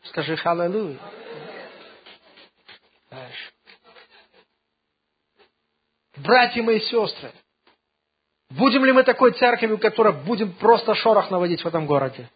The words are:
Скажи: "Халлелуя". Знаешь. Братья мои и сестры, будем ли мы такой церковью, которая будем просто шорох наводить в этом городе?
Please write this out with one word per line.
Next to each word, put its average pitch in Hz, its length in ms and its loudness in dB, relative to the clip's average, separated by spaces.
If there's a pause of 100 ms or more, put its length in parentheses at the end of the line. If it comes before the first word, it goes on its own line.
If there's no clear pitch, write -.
Скажи: 156 320 -8
"Халлелуя". 175 640 -4 (2000)
Знаешь. 127 440 -18 (2750)
Братья 233 440 2
мои 226 160 0
и 214 40 -2
сестры, 208 500 -4 (1200)
будем 254 340 2
ли 262 60 4
мы 254 120 6
такой 247 280 4
церковью, 233 480 0
которая 214 340 2
будем 185 400 -4
просто 220 400 2
шорох 208 380 2
наводить 175 320 -2
в - 40 -4
этом 160 200 -4
городе? 131 480 -2